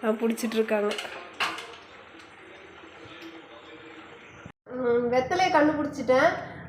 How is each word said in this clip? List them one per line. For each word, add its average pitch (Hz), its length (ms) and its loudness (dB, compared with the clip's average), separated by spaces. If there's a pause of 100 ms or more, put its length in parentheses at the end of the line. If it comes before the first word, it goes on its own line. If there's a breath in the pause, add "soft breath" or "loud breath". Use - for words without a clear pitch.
ஆ, 226 40 2
பிடிச்சிட்டு 226 520 0
இருக்காங்க. 214 340 0 (3750)
ம், 240 420 2
வெத்தலையை 359 440 2
கண்டுபிடிச்சிட்டேன். 294 760 4 (380 loud breath)